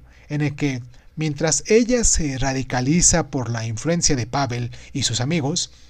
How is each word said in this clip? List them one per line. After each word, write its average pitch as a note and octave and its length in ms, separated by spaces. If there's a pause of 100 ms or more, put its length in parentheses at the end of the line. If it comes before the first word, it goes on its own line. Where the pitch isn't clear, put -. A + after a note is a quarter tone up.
(280)
en D3 140
el D3 120
que, C3+ 280 (340)
mientras D#3 520
ella A#3 360
se C#3 340
radicaliza C3+ 880
por B2 220
la A2+ 160
influencia D3 520
de A#2 80
Pavel A#2+ 460 (200)
y C3+ 120
sus A#2+ 180
amigos, D#3 500 (180)